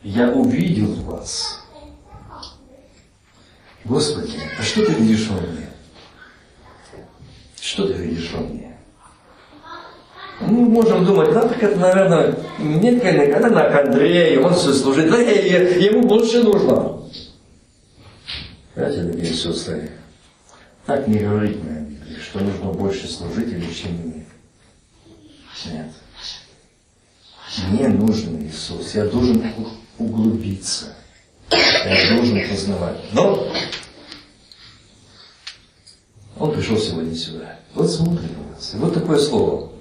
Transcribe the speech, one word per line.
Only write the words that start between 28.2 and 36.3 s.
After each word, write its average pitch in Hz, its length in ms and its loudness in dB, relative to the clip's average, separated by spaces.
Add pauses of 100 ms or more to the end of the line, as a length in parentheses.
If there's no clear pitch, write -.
Иисус. - 540 -12
Я 104 100 0
должен 120 380 0 (540)
углубиться. 107 880 -4 (640)
Я - 640 2
должен 233 340 0
познавать. 104 480 -4 (160)
Но 196 340 2 (3000)